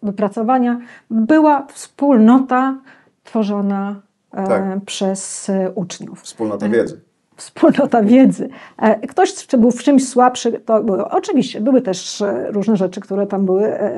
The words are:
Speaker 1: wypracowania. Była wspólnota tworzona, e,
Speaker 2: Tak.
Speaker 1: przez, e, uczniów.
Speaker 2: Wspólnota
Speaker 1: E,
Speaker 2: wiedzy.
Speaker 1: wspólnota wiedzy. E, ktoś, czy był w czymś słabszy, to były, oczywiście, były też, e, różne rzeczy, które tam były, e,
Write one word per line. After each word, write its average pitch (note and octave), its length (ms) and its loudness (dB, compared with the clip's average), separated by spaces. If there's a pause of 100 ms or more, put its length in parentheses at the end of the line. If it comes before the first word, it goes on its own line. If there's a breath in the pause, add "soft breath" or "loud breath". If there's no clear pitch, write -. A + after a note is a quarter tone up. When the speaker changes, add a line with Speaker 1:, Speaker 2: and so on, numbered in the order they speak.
Speaker 1:
wypracowania. A3+ 800 -2 (300 loud breath)
Była C#4 640 2
wspólnota C4 1000 2 (500 soft breath)
tworzona, G3+ 760 -4 (320)
e, F#3+ 140 -6
Speaker 2:
Tak. G3 180 0 (220)
Speaker 1:
przez, - 640 -6
e, F#3+ 240 -2
uczniów. - 480 -12
Speaker 2:
Wspólnota G#2 440 -8
Speaker 1:
E, - 20 -2
Speaker 2:
wiedzy. G#2+ 320 -2 (360)
Speaker 1:
wspólnota - 680 2
wiedzy. A#3+ 460 4 (300 loud breath)
E, A3+ 280 0
ktoś, F#4+ 280 0
czy - 240 -2
był A#3 120 6
w A#3+ 120 -4
czymś C4+ 260 2
słabszy, B3 440 0
to A3 300 0
były, G3+ 220 -2
oczywiście, F4+ 560 -2
były B3+ 220 2
też, F#3+ 400 -6
e, G3+ 280 -4
różne G#3 260 0
rzeczy, F#3 240 -2
które G3 260 -4
tam G3 200 -4
były, F#3 200 2
e, - 140 -4 (180)